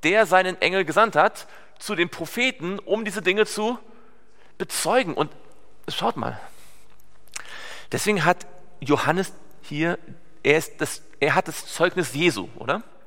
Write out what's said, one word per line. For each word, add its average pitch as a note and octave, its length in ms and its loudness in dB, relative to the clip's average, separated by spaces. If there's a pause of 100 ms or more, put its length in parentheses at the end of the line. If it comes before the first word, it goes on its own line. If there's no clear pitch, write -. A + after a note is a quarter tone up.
der G3+ 220 6
seinen F#3 360 4
Engel F#3 240 4
gesandt F3+ 320 4
hat F3+ 300 4 (320)
zu - 160 -4
den E3+ 140 2
Propheten, G3+ 680 -2
um G#3+ 240 0
diese G#3 180 -4
Dinge G3 240 4
zu A3 320 -2 (800)
bezeugen. F#3 580 2
Und D3 180 0 (560)
schaut - 260 -2
mal, - 240 -4 (1500)
deswegen F#3+ 320 2
hat E3+ 240 4 (320)
Johannes D3 540 2 (280)
hier, D#3+ 380 -2 (440)
er C#3+ 140 8
ist - 220 -2
das, - 220 -4 (180)
er D#3 160 4
hat F#3 140 2
das - 160 -10
Zeugnis F3 480 2
Jesu, C#3 420 2
oder? D#3+ 280 -2 (240)